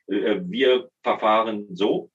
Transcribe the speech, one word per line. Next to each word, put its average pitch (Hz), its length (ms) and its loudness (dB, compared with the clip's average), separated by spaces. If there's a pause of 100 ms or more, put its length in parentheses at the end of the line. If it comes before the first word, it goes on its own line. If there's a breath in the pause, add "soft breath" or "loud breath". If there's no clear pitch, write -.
äh, 98 360 0
wir 127 460 2 (140)
verfahren 110 720 0
so 101 420 -2